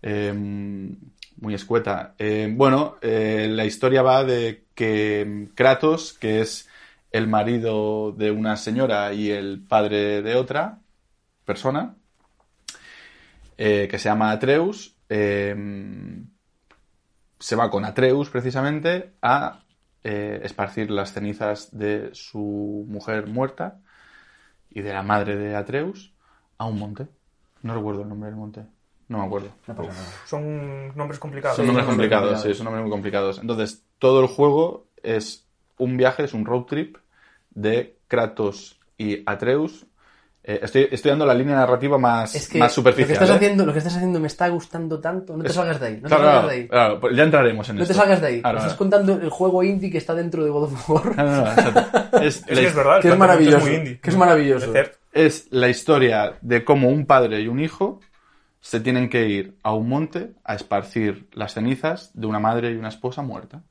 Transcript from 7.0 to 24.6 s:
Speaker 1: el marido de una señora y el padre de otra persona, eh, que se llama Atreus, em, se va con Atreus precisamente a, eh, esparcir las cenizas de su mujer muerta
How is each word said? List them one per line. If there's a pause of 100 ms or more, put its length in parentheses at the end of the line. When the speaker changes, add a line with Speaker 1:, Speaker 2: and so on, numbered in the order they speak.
Speaker 1:
el
marido
de
una
señora
y
el
padre
de
otra (640)
persona, (1600)
eh,
que
se
llama
Atreus, (140)
em, (1120)
se
va
con
Atreus
precisamente
a, (420)
eh,
esparcir
las
cenizas
de
su
mujer
muerta (920)